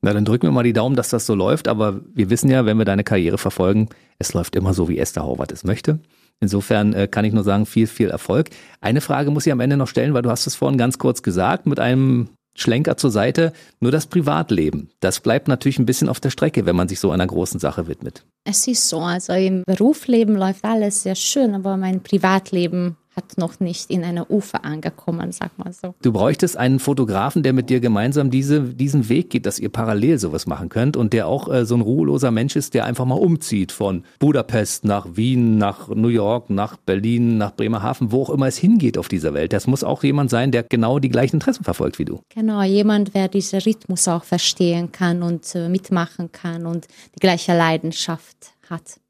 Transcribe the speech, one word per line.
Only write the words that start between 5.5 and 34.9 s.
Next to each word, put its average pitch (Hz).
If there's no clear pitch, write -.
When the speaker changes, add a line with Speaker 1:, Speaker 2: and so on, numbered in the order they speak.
Speaker 1:
es -
möchte. 151
Insofern, 104
äh, 98
kann 104
ich 107
nur 107
sagen, 101
viel, 110
viel 104
Erfolg. 95
Eine 120
Frage 143
muss 147
ich 156
am 127
Ende 143
noch 135
stellen, 131
weil 120
du 123
hast -
es -
vorhin 139
ganz 123
kurz 127
gesagt, 95
mit 143
einem 127
Schlenker 143
zur 131
Seite. 135
Nur 120
das 156
Privatleben, 135
das 92
bleibt 123
natürlich 135
ein 123
bisschen -
auf -
der 139
Strecke, 127
wenn 87
man 90
sich 92
so 92
einer 90
großen 87
Sache 80
widmet. -
Speaker 2:
Es -
ist 247
so, 160
also 175
im 190
Berufsleben 226
läuft 190
alles 214
sehr 190
schön, 226
aber 190
mein 185
Privatleben 180
hat -
noch 170
nicht 175
in 175
einer 175
Ufer -
angekommen, 165
sag -
mal 180
so. 180
Speaker 1:
Du 120
bräuchtest 139
einen 127
Fotografen, 131
der 131
mit 127
dir 127
gemeinsam 123
diese, 139
diesen 127
Weg 143
geht, -
dass 101
ihr 104
parallel 113
sowas 80
machen 82
könnt 127
und 110
der 110
auch, 127
äh, 123
so 117
ein 120
ruheloser 139
Mensch 117
ist, 139
der 113
einfach 123
mal 127
umzieht 160
von 95
Budapest 120
nach 98